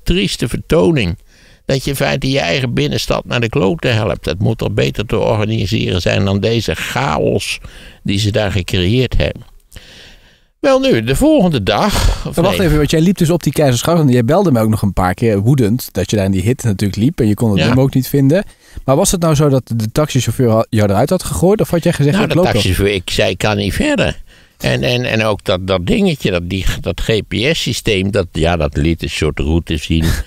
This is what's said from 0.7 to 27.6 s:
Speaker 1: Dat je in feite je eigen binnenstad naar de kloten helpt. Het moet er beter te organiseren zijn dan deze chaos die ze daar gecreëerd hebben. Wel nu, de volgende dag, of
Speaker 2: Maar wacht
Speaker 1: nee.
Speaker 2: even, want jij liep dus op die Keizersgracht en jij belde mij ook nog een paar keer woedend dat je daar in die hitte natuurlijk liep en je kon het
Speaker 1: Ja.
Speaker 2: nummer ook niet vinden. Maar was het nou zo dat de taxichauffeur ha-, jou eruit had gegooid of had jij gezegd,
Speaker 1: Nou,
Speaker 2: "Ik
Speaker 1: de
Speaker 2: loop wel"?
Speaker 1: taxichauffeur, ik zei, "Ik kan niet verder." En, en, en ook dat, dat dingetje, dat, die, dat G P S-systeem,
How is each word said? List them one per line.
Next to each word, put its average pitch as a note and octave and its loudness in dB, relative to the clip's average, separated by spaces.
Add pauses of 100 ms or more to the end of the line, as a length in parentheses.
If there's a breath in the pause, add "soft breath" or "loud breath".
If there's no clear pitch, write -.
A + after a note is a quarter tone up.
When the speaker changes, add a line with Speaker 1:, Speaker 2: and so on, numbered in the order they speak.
Speaker 1:
Dat C3+ -2
je C#3+ -4
in C#3 -4
feite C#3 -2
je C3+ 0
eigen C3 -2
binnenstad - -2
naar B2 -4
de A#2 0
kloten C#3+ 0
helpt. G#2+ -2
Het D#2+ -4
moet A2+ -2
er G#2+ -2
beter A#2+ -2
te A2 -2
organiseren G#2+ -2
zijn G#2+ 0
dan G2 0
deze A2 -2
chaos - -4 (440 loud breath)
die G2 -2
ze G#2 -2
daar G#2 0
gecreëerd G2 0
hebben. - 0 (1200 loud breath)
Wel C4+ 2
nu, B3 2
de B2+ 0
volgende F#3+ 4
dag, A#2 0
of - -8
Speaker 2:
Maar E3+ 0
wacht F#3 0
Speaker 1:
nee. F#3+ 2
Speaker 2:
even, D3+ 2
want D3 0
jij D#3+ 2
liep F#3 2
dus D#3+ 2
op F3 0
die D3 0
Keizersgracht D3+ 2
en D3 4
jij B2 4
belde E3 2
mij A2+ 2
ook A2 2
nog G#2 0
een G2 0
paar F#2 0
keer A2 0
woedend A#2+ 2
dat F2+ -2
je A#2 0
daar G2 2
in G2 2
die F#2+ 0
hitte A#2+ -2
natuurlijk G2+ -2
liep C#3+ 0
en A#2+ 2
je G#2 2
kon A2+ 0
het F#2+ 2
Speaker 1:
Ja. - 0
Speaker 2:
nummer B2+ 2
ook C3+ 0
niet C3 0
vinden. C#3+ 2 (400 loud breath)
Maar C3+ 2
was F#3+ 2
het F3+ -2
nou E3 2
zo D3 4
dat C3+ 2 (120)
de A2 -2
taxichauffeur C3 0
ha-, A2 2
jou G#2 2
eruit G#2+ 0
had F#3 0
gegooid F#3 0
of - -2
had E3+ 0
jij E3+ 2
gezegd, C#3+ 0
Speaker 1:
Nou, G#3+ 0
Speaker 2:
"Ik D#3+ -2
Speaker 1:
de D3+ 0
Speaker 2:
loop F3 2
wel"? A#2 2
Speaker 1:
taxichauffeur, G2 0
ik F#2 -6
zei, G#2 0
"Ik F#2 -4
kan G#2+ 0
niet G2+ -2
verder." C#4 -2 (360 soft breath)
En, C3 -2
en, B2 0
en A2 0
ook G#2+ -2
dat, F#2 -2
dat F#2 0
dingetje, G3 0
dat, F2 -2
die, F#2+ -4 (160)
dat F#2+ -6
G - -4 (220)
P - -8 (180)
S-systeem, G#2 -2